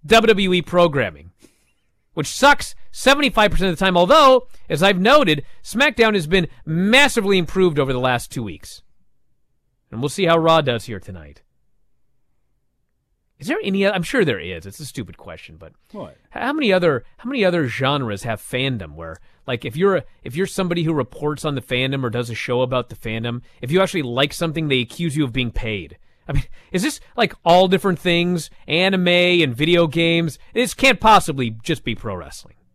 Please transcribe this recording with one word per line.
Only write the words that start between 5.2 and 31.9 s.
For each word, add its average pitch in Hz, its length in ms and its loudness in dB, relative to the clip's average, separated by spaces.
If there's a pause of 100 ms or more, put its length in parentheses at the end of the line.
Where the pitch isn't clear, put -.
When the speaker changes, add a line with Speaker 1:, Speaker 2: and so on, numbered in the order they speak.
Speaker 1:
SmackDown 226 500 2
has 160 140 -2
been 180 180 2 (180)
massively 202 760 2
improved 175 380 2
over 135 160 0
the 123 60 -2
last 123 320 -2
two 127 120 -8
weeks. - 400 -14 (1080)
And 113 100 -10
we'll 139 80 -4
see 185 180 -2
how 165 120 4
Raw 160 220 4
does 123 240 -4
here 104 160 -12
tonight. 78 420 -20 (2000)
Is 147 80 -10
there 330 160 -2
any 196 200 0
oth-, 196 100 2
I'm 175 100 -2
sure 247 200 0
there 117 140 0
is. 85 260 -10
It's 98 140 -18
a 147 80 -14
stupid 92 300 -12
question, 80 400 -20
but - 160 -20 (180)
Speaker 2:
What? 170 220 -16
Speaker 1:
h-, - 40 -20 (140)
how 262 220 -6
many 277 200 0
other, 170 320 2 (120)
how 226 120 -12
many 254 160 -2
other 170 220 0
genres 123 560 -4
have 113 180 -6
fandom 123 540 -6
where, 82 240 -14 (280)
like, 123 180 -8
if 123 120 -8
you're 190 200 2
a, - 80 -4 (180)
if 120 140 -12
you're 185 100 -2
somebody 175 380 -4
who 165 80 -2
reports 151 520 -6
on 147 120 -4
the 123 40 -4
fandom 131 440 -2
or 117 60 -2
does 117 200 -6
a 113 40 -8
show 123 260 -4
about 127 300 -4
the - 60 -16
fandom, 117 460 -8 (180)
if 123 120 -6
you 185 100 4
actually 180 200 -2
like 131 300 -2
something, 160 360 -6
they 131 120 2
accuse 143 360 -6
you 151 80 2
of 123 80 -4
being 123 180 -4
paid? 104 480 -8 (300)
I - 40 -8
mean, 139 120 0 (260)
is 185 120 -2
this, 294 180 -6 (160)
like, 226 180 0 (100)
all 180 220 6
different 185 320 0
things, 175 520 0 (180)
anime 180 400 0
and 175 460 4
video 170 340 2
games? 165 500 0 (160)
This 247 200 0
can't 269 260 2
possibly 160 500 4
just 113 340 -6
be 113 120 -4